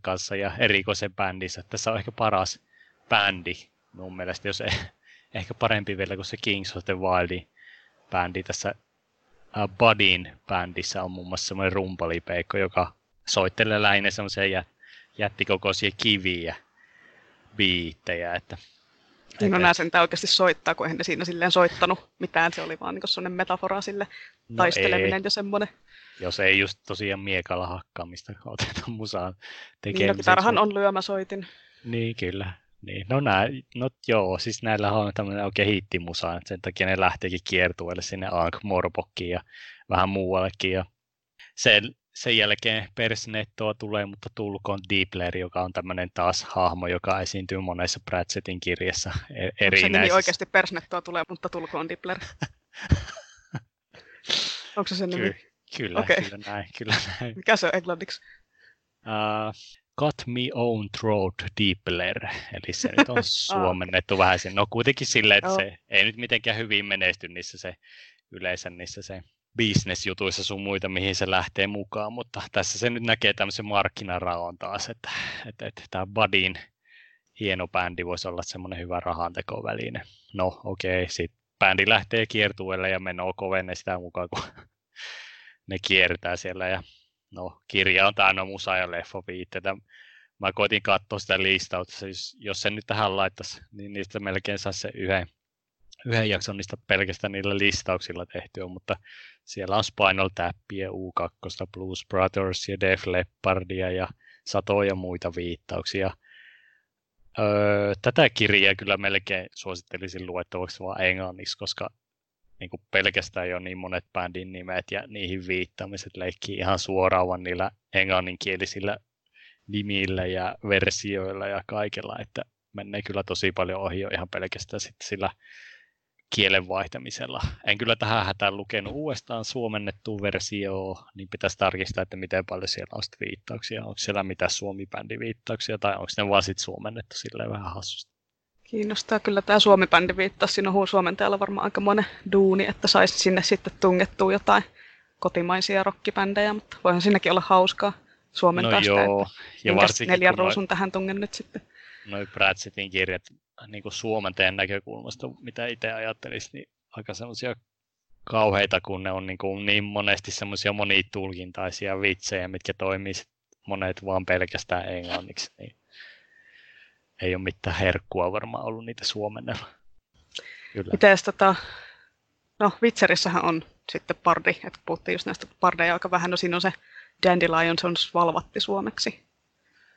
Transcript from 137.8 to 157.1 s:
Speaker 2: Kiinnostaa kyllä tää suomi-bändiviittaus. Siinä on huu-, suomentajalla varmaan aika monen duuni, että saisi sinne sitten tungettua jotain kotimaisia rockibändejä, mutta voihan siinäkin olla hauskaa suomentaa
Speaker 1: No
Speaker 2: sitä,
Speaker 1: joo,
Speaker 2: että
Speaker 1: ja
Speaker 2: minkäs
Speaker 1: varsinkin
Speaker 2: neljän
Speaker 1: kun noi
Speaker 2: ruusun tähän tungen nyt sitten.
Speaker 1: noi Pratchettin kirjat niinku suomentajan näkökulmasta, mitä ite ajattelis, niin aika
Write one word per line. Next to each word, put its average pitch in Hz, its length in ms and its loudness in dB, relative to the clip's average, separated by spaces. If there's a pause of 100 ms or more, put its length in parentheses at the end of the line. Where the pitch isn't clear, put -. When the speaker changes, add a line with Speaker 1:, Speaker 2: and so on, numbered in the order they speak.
Speaker 2:
Kiinnostaa 214 560 -2
kyllä 202 220 2
tää 208 180 6
suomi-bändiviittaus. 190 960 6
Siinä 196 140 2
on 185 40 2
huu-, 196 140 4
suomentajalla 196 520 2
varmaan 196 260 -2
aika 202 160 -2
monen 202 240 4 (260)
duuni, 196 360 6
että 208 200 -2
saisi 190 320 6
sinne 185 240 4
sitten - 360 0
tungettua 190 540 4
jotain 202 300 6 (560)
kotimaisia 185 640 2
rockibändejä, 202 720 0
mutta - 300 -10
voihan 175 180 4
siinäkin 196 300 4
olla 185 140 4
hauskaa 190 480 4 (380)
suomentaa - 400 4
Speaker 1:
No 104 100 6
Speaker 2:
sitä, 104 100 4
Speaker 1:
joo, 101 300 6
Speaker 2:
että 98 120 -4 (300)
Speaker 1:
ja 107 100 4
Speaker 2:
minkäs 98 160 8
Speaker 1:
varsinkin - 220 0
Speaker 2:
neljän 180 220 6
Speaker 1:
kun - 40 -6
noi 185 80 4
Speaker 2:
ruusun 202 220 0
tähän 190 240 0
tungen 190 300 -2
nyt 202 120 -6
sitten. - 280 -12 (440)
Speaker 1:
noi 101 220 -6
Pratchettin 98 640 -2
kirjat 92 300 0 (460)
niinku 104 240 -12
suomentajan 98 640 0
näkökulmasta, 110 720 -4 (140)
mitä 120 260 -8
ite 117 260 -6
ajattelis, 113 600 -8
niin - 160 -16 (220)
aika 104 220 -12